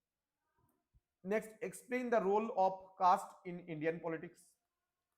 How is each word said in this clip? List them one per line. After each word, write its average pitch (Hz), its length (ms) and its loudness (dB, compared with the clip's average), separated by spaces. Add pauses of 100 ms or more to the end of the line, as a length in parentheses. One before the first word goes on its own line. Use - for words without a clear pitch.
(1300)
Next, 220 200 -2 (160)
explain 247 380 -6 (100)
the 214 140 4
role 214 180 2 (180)
of 190 80 2 (280)
caste 185 320 4 (160)
in 175 60 -8 (180)
Indian 160 320 -2
politics, 165 340 -8 (800)